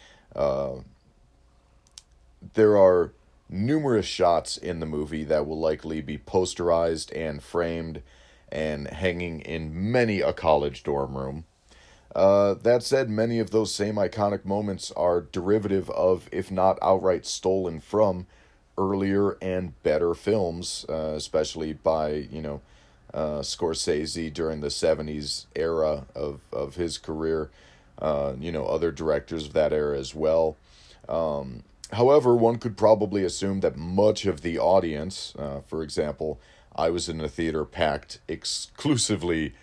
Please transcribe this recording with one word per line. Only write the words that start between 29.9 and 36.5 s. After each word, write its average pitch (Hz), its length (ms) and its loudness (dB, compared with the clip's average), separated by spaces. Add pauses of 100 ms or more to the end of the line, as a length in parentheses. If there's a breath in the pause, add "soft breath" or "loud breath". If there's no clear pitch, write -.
as 67 160 -8
well. 78 440 2 (520 soft breath)
Um, 71 540 -4 (280)
however, 123 440 6
one 117 240 4
could 110 180 -6
probably 104 460 4
assume 95 380 -2
that 76 160 0
much 98 500 2
of 76 140 -2
the 82 180 -4
audience, 85 800 0
uh, 69 260 -8
for 80 160 -6
example, 78 580 -4 (360 soft breath)